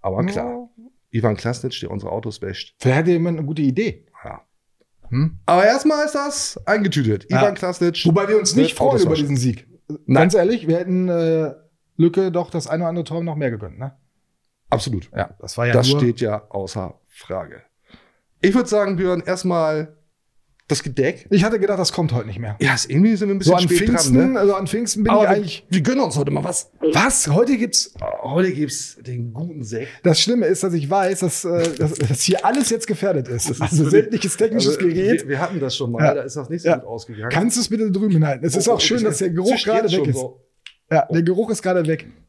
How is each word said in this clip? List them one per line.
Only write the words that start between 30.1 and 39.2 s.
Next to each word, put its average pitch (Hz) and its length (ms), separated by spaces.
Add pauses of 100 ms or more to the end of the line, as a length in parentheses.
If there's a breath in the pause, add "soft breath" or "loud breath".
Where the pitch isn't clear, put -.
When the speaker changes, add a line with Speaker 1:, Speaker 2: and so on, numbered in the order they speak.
Speaker 2:
Schlimme 226 240
ist, 180 160
dass 185 140
ich 147 120
weiß, 185 340
dass, - 220
äh, 170 320
dass, 147 200
dass 127 260
hier - 240
alles 240 240
jetzt 226 160
gefährdet 165 440
ist. 120 200
Speaker 1:
Das 120 60
ist - 80
Speaker 2:
Also 160 220
Speaker 1:
so 160 40
Speaker 2:
sämtliches 208 480
technisches 220 400
Speaker 1:
also 190 100
Speaker 2:
Gerät. 190 360
Speaker 1:
wir, 135 60
wir 139 120
hatten 180 180
das 131 160
schon 120 160
mal, 117 120
Speaker 2:
Ja. 151 100
Speaker 1:
da 147 80
ist 131 140
das 131 160
nicht 170 100
so 170 80
Speaker 2:
Ja. 165 80
Speaker 1:
gut 120 80
ausgegangen. 110 460
Speaker 2:
Kannst 190 260
du 247 40
es - 80
bitte 214 220
drüben 190 360
halten? 135 180
Es 165 100
ist 196 140
Speaker 1:
Oh, 240 40
Speaker 2:
auch - 60
schön, - 180
Speaker 1:
ich 226 80
Speaker 2:
dass 202 120
der 185 140